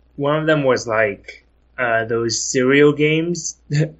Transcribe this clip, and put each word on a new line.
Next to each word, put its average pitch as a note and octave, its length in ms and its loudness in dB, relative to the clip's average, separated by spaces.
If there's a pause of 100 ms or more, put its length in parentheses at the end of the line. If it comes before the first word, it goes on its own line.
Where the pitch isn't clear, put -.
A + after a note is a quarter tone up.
(160)
one D3 200 -2
of D#3 100 -4
them D3+ 180 2
was, A#2 220 2
like, G#2+ 600 -4 (320)
uh, A#2 280 0
those A#2 360 -2
cereal C#3 500 4
games. D#3+ 640 -2 (140)
<laughs> D3 60 -2 (240)